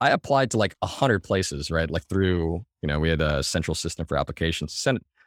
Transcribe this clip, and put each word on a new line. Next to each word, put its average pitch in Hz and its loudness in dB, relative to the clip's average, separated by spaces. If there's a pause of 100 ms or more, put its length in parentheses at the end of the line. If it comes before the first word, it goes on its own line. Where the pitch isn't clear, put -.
I 135 4
applied 135 2
to, - 0
like, 104 2
a 95 -2
hundred 110 2
places, 90 -2
right? 82 0
Like, 80 -4
through, 90 0 (160)
you 80 -6
know, 73 0
we 80 2
had 80 2
a 73 2
central 82 -2
system - -6
for 73 -2
applications. 76 -2
Sent, - -2 (240)